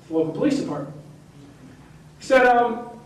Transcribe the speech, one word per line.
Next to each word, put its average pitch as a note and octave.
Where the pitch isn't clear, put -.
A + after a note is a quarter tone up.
to -
the D#3+
local D#3
police C#4+
department." -
He -
said, B3+
um, A#3+